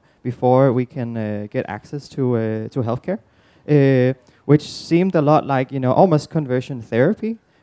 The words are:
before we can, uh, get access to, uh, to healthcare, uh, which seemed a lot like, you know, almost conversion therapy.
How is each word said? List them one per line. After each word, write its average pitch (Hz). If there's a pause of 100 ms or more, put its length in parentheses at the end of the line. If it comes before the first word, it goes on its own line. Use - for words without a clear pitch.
(220)
before 127
we 127
can, 117
uh, 107
get -
access -
to, 123
uh, 110
to 135
healthcare, 131 (500)
uh, 135 (320)
which 147
seemed 180
a 160
lot 147
like, 135
you 139
know, 127
almost 156
conversion 131
therapy. 196 (260)